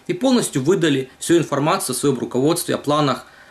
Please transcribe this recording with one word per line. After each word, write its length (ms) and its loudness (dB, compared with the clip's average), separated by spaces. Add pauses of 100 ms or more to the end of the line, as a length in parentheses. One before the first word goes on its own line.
И 80 -4
полностью 480 0
выдали 560 0
всю 180 2
информацию 580 0
о 40 -6
своем 200 0
руководстве, 580 -2
о 20 -12
планах, 480 -2 (240)